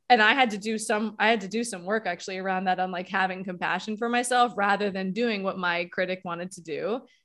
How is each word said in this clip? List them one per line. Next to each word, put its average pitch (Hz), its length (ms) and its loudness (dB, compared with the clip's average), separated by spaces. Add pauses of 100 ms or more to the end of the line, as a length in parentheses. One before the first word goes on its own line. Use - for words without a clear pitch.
and 240 140 8
I 214 120 8
had 262 180 4
to 214 60 -4
do 220 200 -4
some, 214 400 -2
I 214 100 4
had 226 140 4
to 190 60 -8
do 226 160 -2
some 190 200 -8
work 220 220 -2
actually 185 320 -6
around 190 260 -2
that 185 160 2
on, 185 120 -2
like, 185 160 -6
having 190 360 0
compassion 185 520 -4
for 233 120 -2
myself 240 480 2
rather 202 340 2
than 190 220 -2
doing 220 300 0
what 190 160 -2
my 175 280 0
critic 185 380 -4
wanted 175 280 -8
to 175 100 -16
do, 165 380 -4 (240)